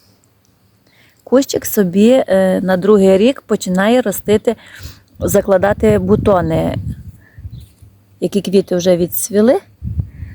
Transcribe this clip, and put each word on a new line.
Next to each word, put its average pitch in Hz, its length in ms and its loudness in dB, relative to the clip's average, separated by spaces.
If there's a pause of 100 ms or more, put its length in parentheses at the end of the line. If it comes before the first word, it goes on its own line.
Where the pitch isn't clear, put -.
(1200)
кущик - 420 -2
собі, 208 640 2
е, 190 320 0
на 185 160 0
другий 190 420 4
рік 240 240 0
починає 202 600 0
ростити, 214 540 -2 (640)
закладати 196 800 2
бутони. 175 800 0 (1400)
Які 185 200 -2
квіти 185 360 0
вже 180 200 2
відцвіли, 214 640 0 (760)